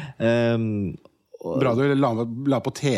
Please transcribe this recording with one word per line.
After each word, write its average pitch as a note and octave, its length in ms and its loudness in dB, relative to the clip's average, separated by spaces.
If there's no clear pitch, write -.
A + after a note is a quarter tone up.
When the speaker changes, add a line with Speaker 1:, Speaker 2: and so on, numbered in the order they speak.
Speaker 1:
Ehm, A2+ 800 0
og - 260 -6
Speaker 2:
Bra B2+ 140 2
du B2+ 160 2
la, C#3 180 2
la C3+ 160 2
på B2+ 120 -2
T C#3 260 0